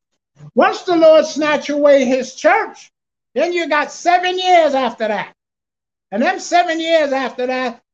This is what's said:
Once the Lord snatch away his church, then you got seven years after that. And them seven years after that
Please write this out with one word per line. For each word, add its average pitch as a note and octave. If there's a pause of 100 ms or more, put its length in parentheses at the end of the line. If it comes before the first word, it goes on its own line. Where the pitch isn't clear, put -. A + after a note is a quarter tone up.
(540)
Once F#4
the F4+
Lord D#4+
snatch D4
away C#4+
his C4
church, F4 (420)
then E4
you E4+
got D4
seven F4+
years E4+
after A3+
that. G3 (800)
And G#3
them F4+
seven E4+
years D#4+
after B3+
that B3+ (120)